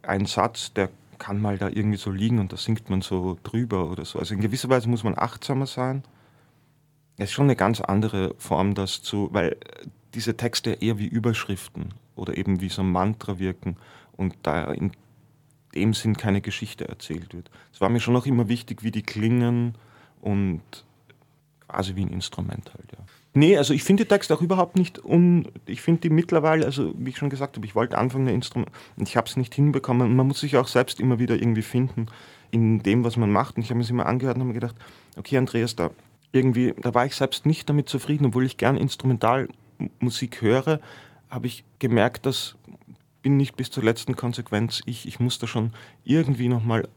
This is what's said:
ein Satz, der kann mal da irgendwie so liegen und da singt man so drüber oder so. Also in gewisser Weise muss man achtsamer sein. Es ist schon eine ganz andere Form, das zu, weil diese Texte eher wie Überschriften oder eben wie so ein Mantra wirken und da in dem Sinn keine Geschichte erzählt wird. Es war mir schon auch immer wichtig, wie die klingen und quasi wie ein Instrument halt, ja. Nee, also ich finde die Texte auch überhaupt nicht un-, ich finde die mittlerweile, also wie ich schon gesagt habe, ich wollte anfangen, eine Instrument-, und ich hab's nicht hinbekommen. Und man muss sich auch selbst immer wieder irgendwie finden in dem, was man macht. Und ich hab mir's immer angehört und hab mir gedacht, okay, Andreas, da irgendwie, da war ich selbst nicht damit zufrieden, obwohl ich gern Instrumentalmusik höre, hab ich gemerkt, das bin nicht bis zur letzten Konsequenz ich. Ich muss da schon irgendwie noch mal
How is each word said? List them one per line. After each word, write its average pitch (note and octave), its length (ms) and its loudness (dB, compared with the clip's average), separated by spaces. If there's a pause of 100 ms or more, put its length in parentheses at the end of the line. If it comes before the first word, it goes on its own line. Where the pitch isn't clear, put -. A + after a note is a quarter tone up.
ein G2+ 240 -2
Satz, - 460 -2
der G2 160 -2 (280)
kann G2+ 240 -6
mal G2+ 160 -2
da G2 100 -2
irgendwie G#2 300 -2
so G2+ 140 -6
liegen A2 280 0
und F#2+ 140 -2
da - 40 -12
singt - 320 -4
man F#2+ 120 0
so F#2 420 -4
drüber G#2+ 460 -2
oder E2+ 160 -8
so. - 140 -8
Also G2 160 -6
in F#2+ 60 -2
gewisser A2+ 280 -2
Weise B2 180 4
muss A#2 160 0
man A2 140 0
achtsamer C3+ 480 -2
sein. C3 380 -6 (1120)
Es G2+ 80 -4
ist G2 80 -8
schon C#3 140 2
eine B2+ 100 4
ganz G#2+ 240 2
andere G2 560 0
Form, F#2+ 380 0
das G2 260 -4
zu, G2+ 320 -4
weil F2+ 240 0 (560)
diese A2+ 240 -4
Texte A#2 340 -4
eher G#2+ 280 -2
wie G#2 80 -4
Überschriften G2+ 840 -4 (220)
oder - 220 -6
eben F#2+ 240 2
wie F#2+ 80 -4
so F#2 120 -6
ein F#2+ 100 2
Mantra G2 480 -2
wirken F#2 360 -4 (400)
und F#2+ 280 -4
da D#2 280 -2
in - 200 -2 (840)
dem G#2+ 180 2
Sinn G#2+ 220 0
keine G2+ 240 0
Geschichte - 480 -8
erzählt - 460 -10
wird. F2 180 -16 (220)
Es - 80 -6
war G2 80 4
mir A#2+ 100 2
schon A#2+ 160 2
auch B2 100 2
immer A#2+ 220 2
wichtig, A2+ 360 -4
wie A2+ 80 -2
die A2 120 -4
klingen A#2+ 720 0 (460)
und G2 400 -2 (1080)
quasi F#2 300 -4
wie G2 60 -2
ein - 60 -2
Instrument - 640 -8
halt, - 200 -20
ja. - 60 -20 (360)
Nee, D#3+ 220 8
also C#3+ 180 4
ich - 80 -2
finde G3+ 200 4
die - 60 -2
Texte G3+ 240 4
auch D#3 80 2
überhaupt F3 340 2
nicht - 300 0
un-, F3 420 6 (200)
ich - 140 -8
finde E3 200 2
die F3 80 0
mittlerweile, D#3+ 560 4
also C3 320 -2
wie B2+ 140 -6
ich - 60 -14
schon D3 120 -2
gesagt C3+ 280 -8
habe, A2 100 -8
ich G#2 80 -14
wollte A2+ 200 2
anfangen, B2+ 320 0
eine A#2 80 2
Instrument-, - 360 -4 (260)
und G2 100 -2
ich - 100 -12
hab's - 200 -2
nicht B2+ 160 -4
hinbekommen. C3 560 2
Und A#2+ 60 4
man C3 120 6
muss C#3 120 -2
sich C#3+ 180 2
auch A#2+ 100 4
selbst - 320 0
immer B2 200 2
wieder A#2+ 160 2
irgendwie A2 260 2
finden B2 460 -2 (420)
in A2+ 320 4
dem, G#2+ 220 4
was A#2 140 0
man G#2+ 140 2
macht. G#2 260 2
Und A#2 60 -2
ich A2 60 -6
hab A#2 80 0
mir's A#2+ 140 0
immer A#2+ 160 0
angehört B2 300 0
und C3 40 -2
hab B2+ 60 -2
mir A#2+ 80 -4
gedacht, A#2 200 -6 (400)
okay, C3 220 -2
Andreas, A#2+ 380 0
da E2+ 160 -2 (400)
irgendwie, B2+ 500 4
da A#2+ 140 -2
war B2 100 6
ich C#3 100 -6
selbst - 300 -2
nicht D3+ 240 0
damit D3 180 2
zufrieden, C#3+ 380 0
obwohl B2+ 220 2
ich B2 100 -6
gern B2+ 200 4
Instrumentalmusik - 1600 -2
höre, C3+ 380 2 (500)
hab A#2+ 160 -8
ich - 180 -8 (140)
gemerkt, A#2 480 2
das - 300 -4 (680)
bin C#3 160 4
nicht C#3 180 0
bis B2+ 140 -6
zur C3 140 -6
letzten A2+ 320 0
Konsequenz A#2 720 -2
ich. B2 200 -10
Ich - 120 -14
muss B2 180 0
da - 80 -6
schon A2+ 260 -2 (320)
irgendwie C3 460 2
noch A#2+ 140 0
mal A2+ 340 0